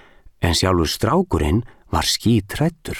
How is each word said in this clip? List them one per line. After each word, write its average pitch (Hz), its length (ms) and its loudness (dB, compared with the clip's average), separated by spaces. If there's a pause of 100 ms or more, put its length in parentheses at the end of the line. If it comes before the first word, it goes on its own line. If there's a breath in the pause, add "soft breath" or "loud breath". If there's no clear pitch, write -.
(420 soft breath)
En 85 140 2
sjálfur 90 320 2
strákurinn 104 760 0 (280 soft breath)
var 82 120 0
skíthræddur - 960 -2